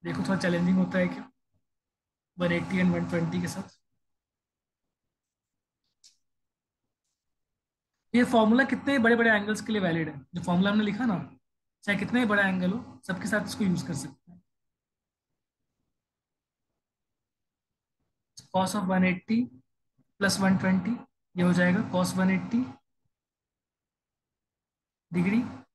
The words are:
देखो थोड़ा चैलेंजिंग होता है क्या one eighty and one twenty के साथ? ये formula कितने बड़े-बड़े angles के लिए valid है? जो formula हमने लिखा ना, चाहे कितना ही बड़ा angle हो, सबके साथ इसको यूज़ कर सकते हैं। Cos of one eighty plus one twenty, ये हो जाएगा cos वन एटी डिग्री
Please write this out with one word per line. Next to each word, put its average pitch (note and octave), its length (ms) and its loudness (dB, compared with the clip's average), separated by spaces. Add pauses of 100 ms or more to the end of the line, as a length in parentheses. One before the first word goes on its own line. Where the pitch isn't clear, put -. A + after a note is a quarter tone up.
देखो E3+ 180 -6
थोड़ा F#3+ 140 0
चैलेंजिंग F3 420 0
होता F#3 200 0
है F3+ 100 2
क्या - 220 -12 (1080)
one F3 140 0
eighty F3 300 -2
and F3+ 120 4
one E3+ 140 -4
twenty E3+ 320 -2
के F3 80 -4
साथ? F#3+ 300 -12 (4000)
ये A#3+ 100 6
formula A#3 400 4
कितने C4+ 340 -2
बड़े-बड़े A#3 320 4
angles G#3 320 0
के A3+ 100 -6
लिए G#3 100 0
valid E3 260 0
है? D3 100 -12 (160)
जो E3+ 80 -8
formula F3+ 280 2
हमने G#3+ 140 0
लिखा G#3 220 -4
ना, G3+ 100 0 (680)
चाहे G3+ 140 0
कितना A3 220 0
ही B3 60 2
बड़ा G3+ 160 2
angle F#3 300 0
हो, - 340 -8
सबके - 220 -6
साथ G#3 180 -2
इसको - 180 -4
यूज़ D#3+ 220 0
कर E3+ 80 -6
सकते - 380 -12
हैं। - 100 -20 (4000)
Cos F#3 180 0
of G3 160 -2
one F#3 140 2
eighty F#3 340 0 (840)
plus G3 200 0
one F#3+ 220 4
twenty, F#3+ 340 0 (400)
ये F3 60 0
हो F3+ 100 4
जाएगा F3+ 280 2 (120)
cos F3+ 240 -2
वन F#3 140 2
एटी A#3 340 -2 (2500)
डिग्री F#3 280 2 (340)